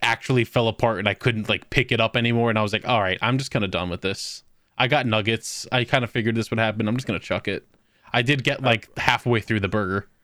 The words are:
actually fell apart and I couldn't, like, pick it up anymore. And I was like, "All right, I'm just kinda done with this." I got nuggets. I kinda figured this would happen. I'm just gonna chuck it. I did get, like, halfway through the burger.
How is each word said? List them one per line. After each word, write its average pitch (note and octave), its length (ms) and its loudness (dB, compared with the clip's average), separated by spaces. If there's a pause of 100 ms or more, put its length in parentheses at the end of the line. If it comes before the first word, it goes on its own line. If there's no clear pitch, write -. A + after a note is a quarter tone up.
actually A#2 420 2
fell A#2 240 2
apart A2 320 0
and G#2 80 0
I G2 60 2
couldn't, G#2+ 340 -2
like, G2+ 220 -2
pick B2 220 2
it A2+ 80 2
up A2+ 160 2
anymore. A#2 320 2
And A2 100 2
I G#2+ 40 2
was G2+ 100 0
like, G#2+ 140 -4
"All A#2 140 2
right, F#2 220 0
I'm B2 160 2
just C3+ 140 -6
kinda G#2+ 160 0
done F2+ 220 -4
with F2 100 -6
this." - 420 -6 (380)
I B2+ 60 4
got C3 200 2
nuggets. A2 680 -2
I B2 100 2
kinda B2 240 0
figured A2+ 300 -2
this A2+ 140 -2
would A2+ 100 -2
happen. G#2+ 260 0
I'm A2 100 0
just C3 120 -4
gonna F2 100 -4
chuck - 300 -4
it. F#2 180 -6 (460)
I B2 100 2
did B2+ 220 0
get, C#3 180 -2
like, A#2 340 0
halfway A#2+ 440 2
through A2 180 -2
the G2 100 0
burger. G2 380 -2 (180)